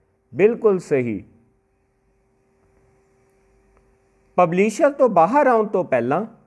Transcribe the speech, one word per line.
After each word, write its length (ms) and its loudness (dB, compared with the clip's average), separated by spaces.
ਬਿਲਕੁਲ 440 0
ਸਹੀ। 440 -4
ਪਬਲਿਸ਼ਰ 560 0
ਤੋਂ 180 0
ਬਾਹਰ 380 2
ਆਉਣ 200 2
ਤੋਂ 160 -4
ਪਹਿਲਾਂ 420 -2